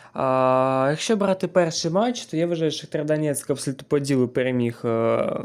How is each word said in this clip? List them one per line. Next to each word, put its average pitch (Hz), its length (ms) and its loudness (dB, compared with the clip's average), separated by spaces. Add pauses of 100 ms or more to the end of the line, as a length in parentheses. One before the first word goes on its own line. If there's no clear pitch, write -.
(140)
А, 131 760 2
якщо 160 260 0
брати 190 320 0
перший 170 440 0
матч, 240 340 0
то - 120 -6
я 170 100 0
вважаю, 165 240 0
що - 100 -8
Шахтар 151 240 -6
Донецьк 151 440 -2
абсолютно - 380 -4
по 147 120 2
ділу 135 280 2
переміг, 123 580 -2
е, 113 600 0